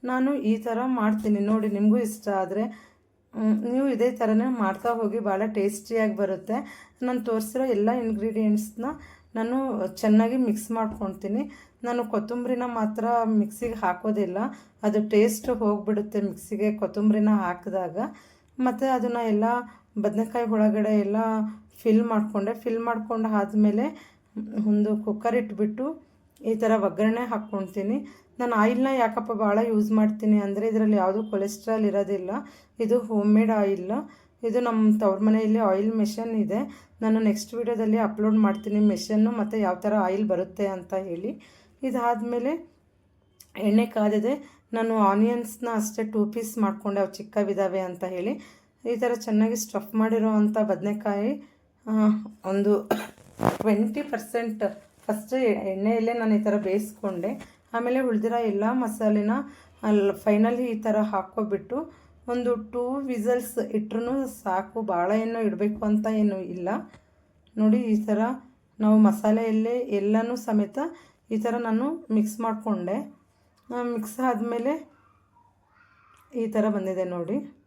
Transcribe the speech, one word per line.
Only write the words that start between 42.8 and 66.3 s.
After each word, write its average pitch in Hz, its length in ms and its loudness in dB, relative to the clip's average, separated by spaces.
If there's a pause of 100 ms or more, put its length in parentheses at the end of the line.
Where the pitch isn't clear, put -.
ಎಣ್ಣೆ 214 280 4
ಕಾದಿದೆ. 214 800 -2 (100)
ನಾನು 226 240 0
ಆನಿಯನ್ಸ್‌ನ 220 760 2
ಅಷ್ಟೇ 214 300 -4
ಟೂ 214 220 0
ಪೀಸ್ 214 320 -6
ಮಾಡ್ಕೊಂಡೆ, 202 440 -2
ಅವು 190 100 0
ಚಿಕ್ಕವಿದ್ದಾವೆ 196 680 -2
ಅಂತ 180 240 -6
ಹೇಳಿ. 185 300 -4 (600)
ಈ - 20 0
ಥರ 240 180 0
ಚೆನ್ನಾಗಿ 220 420 2
ಸ್ಟಫ್ 214 400 -6
ಮಾಡಿರೋ 220 340 2
ಅಂಥ 214 280 2
ಬದನೆಕಾಯಿ, 208 960 -2 (340)
ಆ, 220 40 -4 (580)
ಒಂದು 202 400 2 (680)
ಟ್ವೆಂಟಿ 214 440 0
ಪರ್ಸೆಂಟ್ 226 600 -6 (440)
ಫಸ್ಟ್ 214 260 -4
ಎಣ್ಣೆಯಲ್ಲೇ 220 800 0
ನಾನು 220 220 2
ಈ 208 40 4
ಥರ 208 180 0
ಬೇಯಿಸ್ಕೊಂಡೆ. 202 1040 -4 (120)
ಆಮೇಲೆ 240 260 0
ಉಳಿದಿರೋ 233 380 0
ಎಲ್ಲ 208 340 0
ಮಸಾಲೆನ 214 600 0 (520)
ಅಲ್ಲಿ 208 280 4
finally 220 560 2
ಈ 214 140 -4
ಥರ 214 160 0
ಹಾಕ್ಕೊಬಿಟ್ಟು 214 1120 -4 (200)
ಒಂದು 240 280 0
ಟೂ 247 400 -4
ವಿಸಲ್ಸ್ 247 640 -2 (120)
ಇಟ್ರೂ 240 560 -2
ಸಾಕು, 196 540 -4
ಭಾಳ 185 300 0
ಏನೂ 226 300 -2
ಇಡಬೇಕು 208 440 -2
ಅಂತ 214 220 2
ಏನೂ 214 320 2